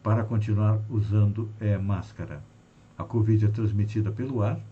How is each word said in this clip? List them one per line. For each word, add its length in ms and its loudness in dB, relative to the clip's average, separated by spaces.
para 180 2
continuar 560 2
usando, 600 2
é, 180 0
máscara. 680 -6
A 60 -10
covid 440 2
é 20 4
transmitida 640 0
pelo 300 -4
ar 180 0